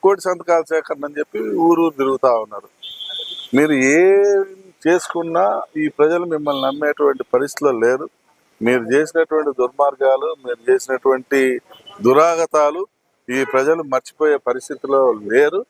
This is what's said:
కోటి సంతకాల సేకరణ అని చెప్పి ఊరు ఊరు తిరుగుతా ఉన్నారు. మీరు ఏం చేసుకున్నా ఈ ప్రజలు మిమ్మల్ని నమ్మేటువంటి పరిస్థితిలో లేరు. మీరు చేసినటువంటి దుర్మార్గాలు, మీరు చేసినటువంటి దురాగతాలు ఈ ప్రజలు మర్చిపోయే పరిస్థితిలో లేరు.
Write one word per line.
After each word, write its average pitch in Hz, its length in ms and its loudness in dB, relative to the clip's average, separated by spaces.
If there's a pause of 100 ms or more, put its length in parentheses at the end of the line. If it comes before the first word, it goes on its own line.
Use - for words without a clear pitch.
కోటి 190 180 2
సంతకాల 170 400 -2
సేకరణ 156 440 -6
అని 147 140 -10
చెప్పి 208 200 -8
ఊరు 170 420 2
ఊరు 160 160 0
తిరుగుతా 135 360 0
ఉన్నారు. 104 360 -6 (880)
మీరు 151 160 4
ఏం 190 760 2 (420)
చేసుకున్నా 170 760 -2 (160)
ఈ 156 100 -2
ప్రజలు 160 380 0
మిమ్మల్ని 147 360 -4
నమ్మేటువంటి 143 640 -2 (100)
పరిస్థితిలో 139 460 0
లేరు. 127 300 0 (520)
మీరు 120 220 0
చేసినటువంటి 151 760 0
దుర్మార్గాలు, 135 760 0 (100)
మీరు 120 260 -4
చేసినటువంటి 131 920 0 (400)
దురాగతాలు 156 840 2 (420)
ఈ 131 160 -2
ప్రజలు 143 380 0
మర్చిపోయే 143 540 -2
పరిస్థితిలో 135 760 0
లేరు. 135 560 0